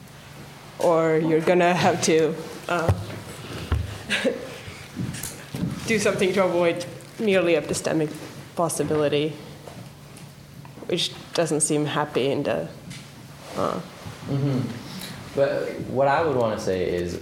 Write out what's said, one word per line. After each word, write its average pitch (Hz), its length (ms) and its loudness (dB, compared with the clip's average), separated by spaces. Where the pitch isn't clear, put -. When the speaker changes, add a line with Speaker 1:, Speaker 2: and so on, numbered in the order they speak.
Speaker 1:
or 160 380 6
you're 160 240 4
gonna 180 320 6
have 170 300 4
to, 160 320 6
uh, 175 240 4
<laughs> - 1800 -4
do 220 120 4
something 196 360 2
to 196 100 4
avoid 170 400 2
merely 190 360 4
epistemic 156 560 0
possibility, 151 800 2
which 175 240 -2
doesn't 151 300 0
seem 151 240 2
happy 143 440 0
in 135 140 0
the, 147 240 -2
uh, 95 240 -2
Speaker 2:
Mm-hmm. 139 320 0
But 143 320 2
what 131 160 4
I 143 160 4
would 151 140 2
wanna 110 240 2
say 92 240 0
is 87 380 0